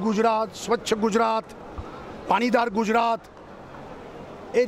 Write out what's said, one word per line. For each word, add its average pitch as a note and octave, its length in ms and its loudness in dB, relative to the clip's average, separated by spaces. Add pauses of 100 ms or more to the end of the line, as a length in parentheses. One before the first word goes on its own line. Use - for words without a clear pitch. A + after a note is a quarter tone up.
ગુજરાત, A3 440 2 (120)
સ્વચ્છ - 400 0
ગુજરાત, A3 460 2 (840)
પાણીદાર A#3 480 4
ગુજરાત A3+ 460 2 (1400)
એ - 80 8